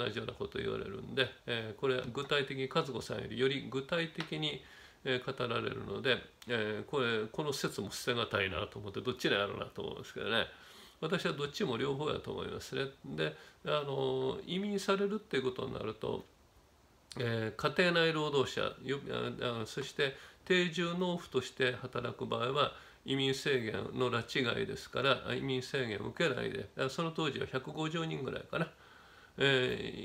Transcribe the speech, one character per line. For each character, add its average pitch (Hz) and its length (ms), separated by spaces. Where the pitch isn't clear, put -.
じ 113 80
よ 113 60
う 110 40
な 117 60
こ - 140
と - 100
言 113 140
わ 110 80
れ 107 60
る 110 180
ん - 100
で、 123 160
え 113 320
ー、 - 20
こ 139 80
れ 127 100
は 123 140
具 139 140
体 143 220
的 139 100
に 135 160
和 160 100
子 123 180
さ - 120
ん 110 60
よ 120 100
り 113 100
よ 131 80
り 135 220
具 131 140
体 165 260
的 160 300
に、 147 240
え 127 180
ー、 131 140
語 120 160
ら 117 80
れ 110 80
る 110 160
の 107 160
で、 120 160
え 107 360
ー、 - 60
こ 143 120
れ、 113 300
こ 160 120
の 147 100
説 - 260
も 101 120
捨 - 220
て 120 40
が 117 80
た 104 180
い 95 60
な 95 160
と - 140
思 104 100
っ - 20
て、 104 100
ど 117 100
っ 123 40
ち - 140
な 113 80
ん - 20
や 101 60
ろ 98 100
う 101 40
な - 60
と - 180
思 - 80
う - 80
ん - 20
で - 60
す - 80
け 117 60
ど 101 100
ね。 110 160
私 165 260
は 165 60
ど 143 120
っ 143 60
ち 220 140
も 120 120
両 139 180
方 147 140
や - 100
と - 120
思 95 140
い - 20
ま - 140
す - 140
ね。 135 100
で、 156 300
あ 151 200
の、 131 640
移 175 100
民 202 220
さ 196 160
れ 202 120
る 202 80
っ - 40
て - 180
い 127 40
う - 20
こ 127 80
と 117 160
に 117 60
な - 60
る 110 140
と、 - 320
え 113 360
ー、 147 200
家 180 160
庭 165 140
内 165 60
労 151 200
働 139 200
者、 - 100
よ-、 135 160
あ、 120 200
あ、 110 60
そ - 160
し - 100
て 135 220
定 180 260
住 170 260
農 180 160
夫 175 160
と 127 120
し - 100
て 127 240
働 120 400
く 131 100
場 117 180
合 131 100
は、 139 180
移 135 100
民 135 200
制 135 260
限 110 120
の 123 160
拉 117 140
致 139 200
外 117 220
で - 120
す - 120
か - 140
ら、 135 240
あ、 120 80
移 131 60
民 131 200
制 131 240
限 104 140
を 117 80
受 160 200
け 135 60
な 120 80
い 113 80
で、 - 280
あ、 135 120
そ 170 140
の 165 80
当 160 180
時 123 100
は - 60
百 135 260
五 156 180
十 165 160
人 156 180
ぐ 123 80
ら - 80
い - 40
か - 140
な。 165 100
え 127 560